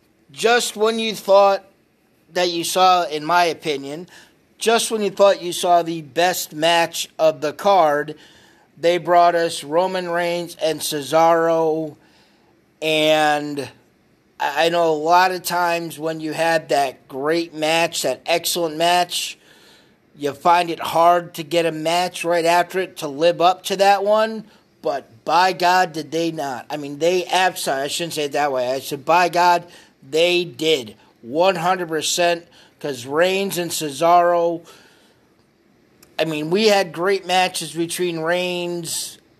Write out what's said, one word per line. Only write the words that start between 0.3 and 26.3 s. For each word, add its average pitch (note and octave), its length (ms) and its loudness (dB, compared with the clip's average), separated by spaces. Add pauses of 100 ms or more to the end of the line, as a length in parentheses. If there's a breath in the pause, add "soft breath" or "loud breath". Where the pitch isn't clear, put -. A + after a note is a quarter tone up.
just A#3 440 0
when A3 220 0
you A3+ 160 -4
thought G3 500 4 (680)
that F3+ 180 0
you E3+ 140 -4
saw, F3+ 400 4
in D3+ 200 -6
my F3 200 2
opinion, D3+ 640 -6 (500 loud breath)
just A3+ 320 0
when A3 120 -2
you G3 80 0
thought F#3+ 320 4
you F3 100 -6
saw F3 300 2
the E3 200 -6
best E3 520 -2
match E3 540 0 (100)
of D#3 220 2
the D3 120 -4
card, D3+ 640 2 (640 soft breath)
they F3 200 2
brought F3 360 4
us E3+ 280 -2
Roman F3+ 460 -2
Reigns E3+ 540 -4
and D#3 180 -2
Cesaro. D#3+ 1160 2 (840 soft breath)
And D3+ 800 2 (800)
I, D3 260 0
I - 40 2
know E3+ 200 2
a D#3+ 40 0
lot F3 360 2
of F3+ 120 -6
times E3+ 560 -4
when D#3+ 220 -6
you D#3 120 -6
have D#3+ 360 0
that C#3 400 -2
great D#3 460 -4
match, D#3+ 480 -2
that C3 240 -4
excellent E3+ 500 -2
match, F3 640 0 (760 soft breath)
you C#3+ 160 -4
find F3 380 2
it D#3+ 80 -8
hard E3+ 560 2
to E3+ 80 -10
get E3 240 0
a D#3+ 60 -2
match F3 520 -2
right E3+ 200 0
after E3+ 340 2
it F#3 200 -6
to D#3 100 -6
live D#3 320 2
up F3 240 2
to G3 120 -6
that G3 280 4
one. A3 400 0 (360 soft breath)
But - 440 -8
by F3+ 280 2
God, F3+ 400 2
did D3 200 -10
they E3 180 -2